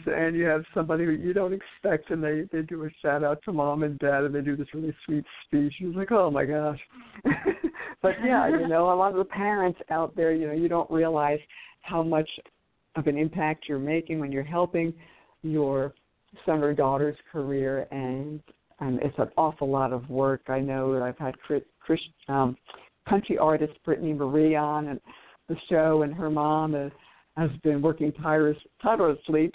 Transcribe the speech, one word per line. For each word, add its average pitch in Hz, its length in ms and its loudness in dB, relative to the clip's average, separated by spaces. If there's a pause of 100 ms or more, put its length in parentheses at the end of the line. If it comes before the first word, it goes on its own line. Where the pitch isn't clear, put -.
and 165 300 0
you 170 80 2
have 156 180 2 (120)
somebody 160 300 0
who 165 80 2
you 165 200 0
don't 185 220 0
expect, - 560 -4
and 165 120 -2
they, 156 300 -2
they 160 100 -2
do 160 220 -8
a 156 60 -6 (120)
shout 151 220 0
out 147 200 0
to - 80 -6
Mom 147 300 0
and 147 160 -2
Dad, 143 260 2
and 143 100 -2
they 143 80 -2
do 143 140 -2
this 143 180 -6
really 156 200 -6 (100)
sweet 151 200 -2 (220)
speech. 143 340 2
And 180 80 -4
it's 175 80 -4
like, 196 160 -2
"Oh 185 180 6
my 139 140 2
gosh." 151 340 -2 (460)
<laughs> - 60 2 (720)
But 185 100 4 (120)
yeah, 247 240 4
you 220 200 2
know, 170 240 4
a - 20 2
lot 190 180 2
of 185 40 -2
the 190 80 2
parents 190 560 -2 (100)
out 160 240 -2
there, 165 180 2
you 160 140 0
know, 151 60 -4
you 165 160 0
don't 170 220 0
realize 156 500 2 (400)
how 170 220 -2
much 156 260 2 (680)
of 156 120 -4
an 143 100 2
impact 156 520 -2
you're 143 100 -2
making 160 420 -2
when 139 100 -6
you're 139 140 -4
helping 175 480 0 (500)
your 139 520 -2 (500)
son 156 180 0
or 147 120 2
daughter's 143 420 2 (160)
career, 139 580 -2
and, 139 500 -6 (400)
and 131 200 -2
it's - 180 -4
an 117 180 0
awful 151 320 0
lot 135 240 0
of 127 180 -6
work. 135 380 0
I 135 120 -2
know 135 320 -2
that 127 100 0
I've 123 160 -6
had 131 220 -8
crit-, 143 260 -4 (200)
Chris-, 160 140 2 (280)
um, 135 280 0 (520)
country - 300 2
artist 151 340 2 (120)
Brittany 156 280 0
Marie 151 440 2
on 151 320 -2
and 143 120 -8 (480)
the 160 80 -6 (140)
show, 156 320 4
and 143 100 -2
her 165 160 -4
mom 151 460 0
is, 139 160 -4 (460)
has 160 140 0 (120)
been 147 180 2
working 156 320 2
tireless-, 156 440 2 (260)
tirelessly 160 720 2